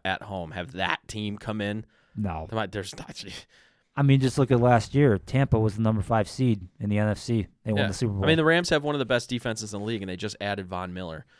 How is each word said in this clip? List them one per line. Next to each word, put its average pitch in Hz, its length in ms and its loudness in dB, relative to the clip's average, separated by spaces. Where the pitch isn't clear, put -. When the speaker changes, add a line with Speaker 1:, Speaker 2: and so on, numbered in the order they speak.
Speaker 1:
at 95 180 -2
home. 90 300 -8
Have 87 200 -8
that 87 360 -2
team 104 300 -6
come 107 220 -6
in. 104 260 -4
Speaker 2:
No. 85 340 -4
Speaker 1:
Come 110 80 -4
on, 101 120 -2
there's 98 280 -8
not. - 300 -14
<laughs> - 680 -20
Speaker 2:
I 143 60 2
mean, 135 180 6
just 131 180 2
look 135 120 4
at 123 100 6
last 120 340 4
year. 135 240 6
Tampa 131 400 2
was 110 180 2
the 113 60 0
number 110 200 4
five 110 260 2
seed 110 380 0
in 104 120 -4
the 104 80 2
N 107 100 2
F 104 100 -2
C. 113 280 -2
They 110 80 -2
won 104 100 2
Speaker 1:
Yeah. 113 60 0
Speaker 2:
the 95 60 -4
Super 113 180 -2
Bowl. 98 120 -2
Speaker 1:
I - 40 2
mean, 160 80 6
the 160 80 2
Rams 170 260 4
have 151 140 2
one 147 100 0
of 143 40 -2
the 131 80 0
best 120 240 0
defenses 110 420 -4
in 101 80 -6
the 104 60 -6
league, 110 160 -4
and 95 60 -8
they 92 80 -6
just 98 240 -8
added 101 260 -4
Von 92 260 -8
Miller 85 320 -10